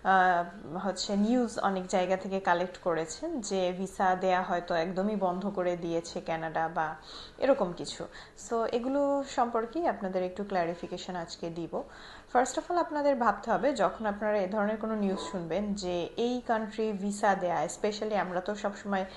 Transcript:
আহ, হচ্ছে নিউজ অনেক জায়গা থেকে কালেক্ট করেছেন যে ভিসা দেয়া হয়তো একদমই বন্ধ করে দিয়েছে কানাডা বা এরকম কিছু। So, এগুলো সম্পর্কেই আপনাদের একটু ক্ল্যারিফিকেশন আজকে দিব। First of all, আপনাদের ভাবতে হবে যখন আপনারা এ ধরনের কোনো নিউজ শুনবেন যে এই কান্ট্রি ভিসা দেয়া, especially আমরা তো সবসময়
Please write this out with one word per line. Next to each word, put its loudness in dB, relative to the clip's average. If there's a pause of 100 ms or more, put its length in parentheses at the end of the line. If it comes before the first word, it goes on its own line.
আহ, 4
হচ্ছে -2
নিউজ 4
অনেক 0
জায়গা 2
থেকে -2
কালেক্ট 2
করেছেন -2
যে 0
ভিসা 2
দেয়া 2
হয়তো -2
একদমই 0
বন্ধ 0
করে 0
দিয়েছে -4
কানাডা -2
বা -2 (420)
এরকম 4
কিছু। -8 (420)
So, 0
এগুলো 2 (120)
সম্পর্কেই 0
আপনাদের 0
একটু -4
ক্ল্যারিফিকেশন -4
আজকে -8
দিব। -6 (500)
First 4
of -2
all, 2
আপনাদের 2
ভাবতে 2
হবে 2
যখন 2
আপনারা 0
এ 2
ধরনের 0
কোনো -2
নিউজ 2 (120)
শুনবেন -2
যে -2
এই 0
কান্ট্রি 0
ভিসা 2
দেয়া, 0
especially -2
আমরা 0
তো -4
সবসময় -2 (120)